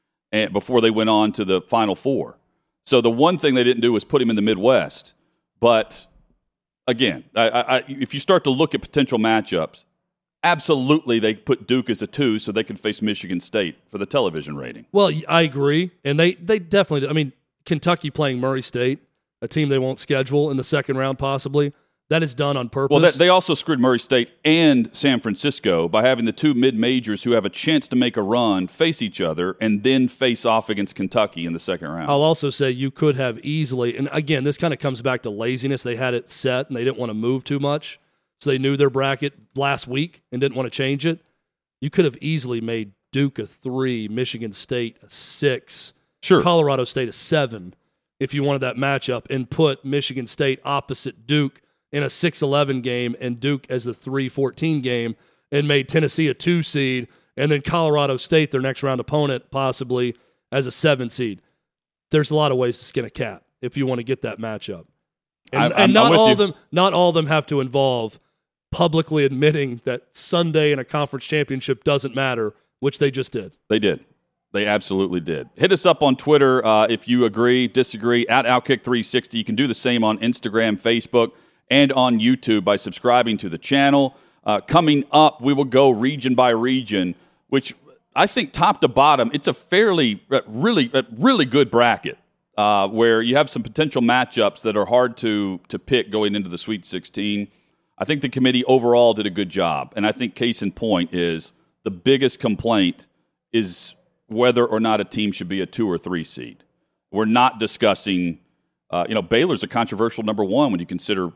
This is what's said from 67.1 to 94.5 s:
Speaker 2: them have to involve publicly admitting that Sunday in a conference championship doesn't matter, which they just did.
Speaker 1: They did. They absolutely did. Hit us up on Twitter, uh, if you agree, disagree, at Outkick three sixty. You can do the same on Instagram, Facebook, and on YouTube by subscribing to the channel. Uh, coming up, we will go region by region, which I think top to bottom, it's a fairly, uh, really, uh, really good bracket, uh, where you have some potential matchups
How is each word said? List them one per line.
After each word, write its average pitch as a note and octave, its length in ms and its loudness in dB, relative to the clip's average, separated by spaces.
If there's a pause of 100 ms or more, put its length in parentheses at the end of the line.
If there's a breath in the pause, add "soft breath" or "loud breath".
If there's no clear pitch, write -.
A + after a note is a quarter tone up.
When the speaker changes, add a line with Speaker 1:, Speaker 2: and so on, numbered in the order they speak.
Speaker 2:
them D#3+ 120 2
have D3+ 180 0
to C#3 160 0
involve B2+ 580 -2 (520)
publicly D#3 520 2
admitting C3+ 600 0
that B2+ 240 -6
Sunday D#3 640 0
in C3+ 60 -2
a C3 40 -8
conference C#3 420 -6
championship C#3+ 600 -4
doesn't C#3 280 0
matter, A#2+ 420 -4 (260)
which C#3 180 -2
they C#3+ 100 2
just C3 220 -6
did. G2 240 -10 (140)
Speaker 1:
They A2 100 4
did. G2+ 240 0 (480)
They G2+ 140 -2
absolutely F#2+ 560 0
did. D#2 340 -6
Hit F3 160 2
us - 140 0
up E3 180 4
on C3 140 4
Twitter, C3+ 480 4
uh, A2 220 4
if A2+ 200 -4
you B2 180 2
agree, A#2+ 420 2
disagree, A#2+ 600 0
at B2 180 2
Outkick B2 380 0
three A#2+ 200 -2
sixty. - 340 -4
You A2 80 -4
can A2+ 100 -4
do C3+ 120 0
the A#2 60 -2
same A#2+ 300 0
on G#2+ 160 2
Instagram, A2+ 640 -2
Facebook, A#2 500 0 (380 soft breath)
and C#3 240 4
on B2+ 260 2
YouTube A2+ 440 2
by G2+ 120 2
subscribing A#2 640 0
to G2+ 120 -8
the E2 80 -8
channel. C#3 580 2 (300 soft breath)
Uh, G#2 160 0
coming D3+ 500 2
up, D3+ 300 6
we C3 100 2
will C#3 140 2
go C3 240 6
region B2+ 460 0
by B2 140 6
region, A2+ 680 0 (320 soft breath)
which - 260 -2 (420)
I E3 120 4
think - 260 -4
top F#3+ 280 2
to - 60 4
bottom, C3 460 4
it's C#3+ 140 -4
a D#3 60 0
fairly, F3 800 0
uh, B2+ 160 2
really, C3+ 460 0
uh, C3+ 100 2 (140)
really E3 280 4
good B2+ 260 2
bracket, A#2 460 2 (400)
uh, G#2 300 2
where A2+ 340 2
you A#2+ 140 0
have D3 140 2
some A#2+ 140 -8
potential A#2+ 380 -2
matchups A#2+ 600 0